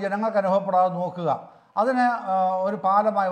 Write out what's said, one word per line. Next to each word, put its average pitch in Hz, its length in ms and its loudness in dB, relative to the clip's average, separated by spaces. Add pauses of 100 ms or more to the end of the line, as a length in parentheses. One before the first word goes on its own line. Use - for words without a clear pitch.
ജനങ്ങൾക്ക് 208 380 -2
അനുഭവപ്പെടാതെ 190 520 2
നോക്കുക, 175 360 -4 (480)
അതിന്, 247 280 2 (260)
ആ, 190 40 0 (300)
ഒരു 208 100 -2
പാലമായി 202 560 2